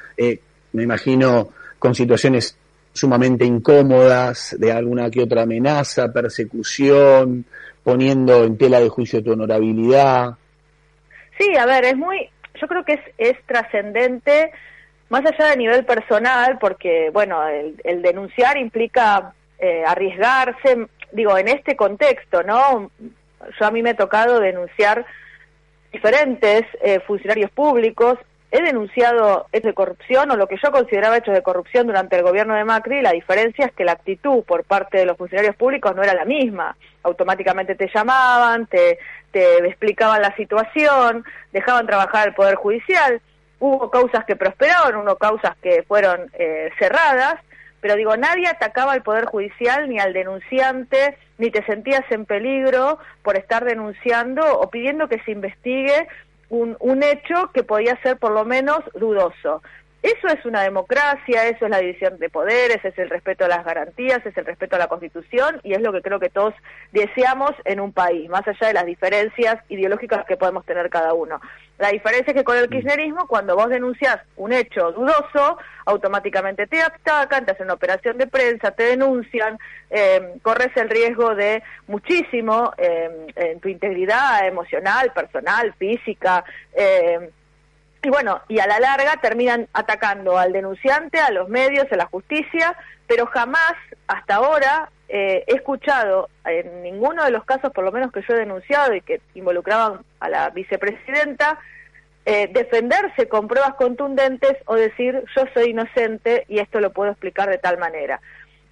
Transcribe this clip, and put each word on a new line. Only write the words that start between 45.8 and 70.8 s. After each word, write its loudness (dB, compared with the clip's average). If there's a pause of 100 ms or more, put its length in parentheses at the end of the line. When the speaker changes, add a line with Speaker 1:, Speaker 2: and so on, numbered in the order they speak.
Speaker 2:
fueron, 2
eh, -4 (100)
cerradas, 2 (460)
pero 0
digo, 0
nadie 0
atacaba -2
al -2
Poder -2
Judicial -4
ni -6
al -2
denunciante, -2 (200)
ni -2
te -2
sentías -2
en -4
peligro 0 (220)
por 0
estar -4
denunciando -2
o 0
pidiendo -4
que -4
se -8
investigue -4 (400)
un, -4
un 0
hecho -2
que 0
podía -2
ser -2
por -2
lo 0
menos -2 (140)
dudoso. -2 (400)
Eso -2
es -2
una -4
democracia, -2
eso -4
es -2
la 0
división -4
de -6
poderes, 0
es -6
el -4
respeto -4
a 0
las -2
garantías, -4
es -10
el -8
respeto -8
a 0
la 0
Constitución -4
y -6
es -2
lo -2
que -6
creo -6
que -2
todos -2 (380)
deseamos 0 (120)
en -4
un -8
país, -2
más -4
allá -2
de 0
las -2
diferencias -2 (100)
ideológicas -4
que -2
podemos -4
tener -6